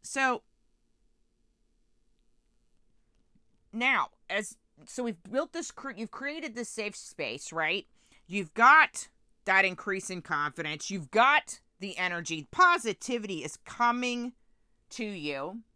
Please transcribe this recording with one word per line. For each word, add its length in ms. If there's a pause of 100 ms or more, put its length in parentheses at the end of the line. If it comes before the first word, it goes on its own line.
So 400 (3250)
now, 360 (200)
as, 280 (300)
so 180
we've 260
built 220
this, 180
cre-, 260
you've 140
created 440
this 140
safe 280
space, 560
right? 340 (400)
You've 280
got 540 (360)
that 220
increase 420
in 140
confidence. 680
You've 200
got 500 (200)
the 180
energy. 520
Positivity 920
is 220
coming 680 (580)
to 140
you. 560 (160)